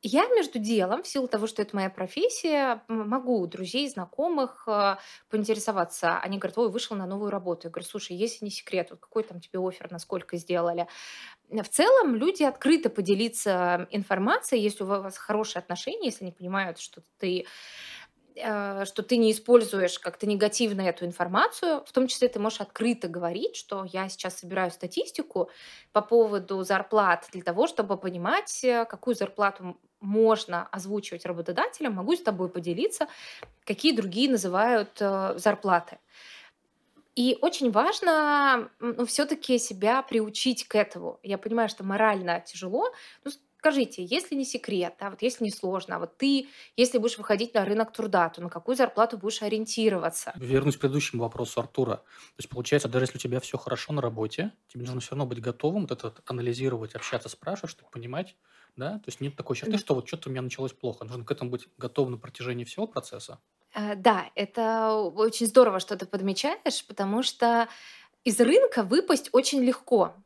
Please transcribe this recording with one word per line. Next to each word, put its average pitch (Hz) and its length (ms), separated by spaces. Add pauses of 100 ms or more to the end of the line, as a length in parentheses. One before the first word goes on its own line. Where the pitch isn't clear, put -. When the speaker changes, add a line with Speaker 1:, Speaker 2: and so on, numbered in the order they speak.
Speaker 1:
Я, 277 300
между 302 240
делом, 214 420
в - 60
силу 262 220
того, 214 180
что 214 140
это 208 160
моя 190 120
профессия, 277 1000
м, 220 200
могу 247 300
у 175 80
друзей, 190 420
знакомых, 262 760
э, 202 300 (320)
поинтересоваться. 202 920
Они 196 200
говорят: - 180
«Ой, 233 120
вышел 214 280
на 190 80
новую 202 260
работу». 180 360
Я 165 40
говорю: 180 160
«Слушай, 185 300
если 226 280
не 202 60
секрет, - 400
вот 180 80
какой - 240
там 180 160
тебе 185 260
оффер, 185 260
насколько 175 460
сделали?» 170 500 (600)
В 214 200
целом 381 460
люди 302 280
открыто 285 460
поделиться 185 1000
информацией, 214 720
если 208 200
у 190 40
ва-, 196 140
вас 190 160
хорошие 214 440
отношения, 320 460
если 208 180
они 175 80
понимают, 185 460
что - 220 (160)
ты, 180 280 (880)
э, 202 500
что 196 180
ты 240 140
не 220 140
используешь 214 680
как-то - 280
негативно 208 540
эту 180 240
информацию. 208 800
В - 80
том 262 140
числе 247 220
ты 233 100
можешь 214 220
открыто 220 460
говорить, 175 480
что 196 300
я 185 240
сейчас 185 300
собираю 185 320
статистику - 800 (440)
по 214 80
поводу 202 640
зарплат 190 680
для 185 100
того, 190 240
чтобы 202 300
понимать, 190 680
э, 233 200
какую 233 300
зарплату 196 480
м-, 175 140 (240)
можно 214 680
озвучивать 196 540
работодателям, 208 680
могу 196 220
с 349 60
тобой 185 280
поделиться, 180 580 (580)
какие 269 300
другие 214 340
называют, 208 720
э, 196 360
зарплаты. 190 600 (1160)
И 247 260
очень 285 300
важно, 285 1000 (120)
м, 233 160
ну, 240 80
всё-таки 285 540
себя 214 420
приучить 226 640
к - 80
этому. 185 480
Я 196 140
понимаю, 220 320
что 202 140
морально 196 580
тяжело. 202 500 (320)
Ну, 285 80 (280)
скажите, 277 440
если 277 320
не 269 100
секрет, 196 540
да, 202 120
вот 190 100
если 240 220
не 208 80
сложно, 185 460
а - 20
вот - 180
ты, 277 300 (280)
если 247 220
будешь 233 220
выходить 214 340
на 202 120
рынок 214 280
труда, 190 360
то 170 120
на 175 80
какую 175 260
зарплату 233 440
будешь 214 240
ориентироваться? 208 920
Speaker 2:
Вернусь 135 400
к - 40
предыдущему 135 420
вопросу 120 380
Артура. 117 380
То - 420
есть, - 100
получается, 127 400
даже 127 140
если 131 140
у - 40
тебя 127 180
всё - 200
хорошо - 340
на 143 80
работе, 113 500 (160)
тебе 123 180
нужно 127 140
всё - 120
равно 139 160
быть 123 120
готовым 135 440
вот 147 80
это 120 160
вот - 180
анализировать, 120 720
общаться, - 340
спрашивать, - 420
чтобы - 200
понимать, 131 440 (400)
да? 143 220
То 208 100
есть - 140
нет 139 140
такой - 200
черты, 220 180
Speaker 1:
Да. 208 40
Speaker 2:
что 202 160
вот 127 140
что-то 160 220
у - 20
меня 131 100
началось 131 320
плохо. 117 320
Нужно 120 200
к - 60
этому 123 200
быть 123 160 (100)
готовым 127 360
на 123 40
протяжении 120 480
всего 214 220
процесса. - 520 (360)
Speaker 1:
Э, 208 200
да, 190 300 (100)
это 220 580 (220)
очень 226 320
здорово, 214 320
что 202 160
ты 190 100
подмечаешь, 196 800
потому 208 380
что 233 440 (560)
из 226 160
рынка 277 440
выпасть 254 480
очень 262 320
легко. 240 500 (120)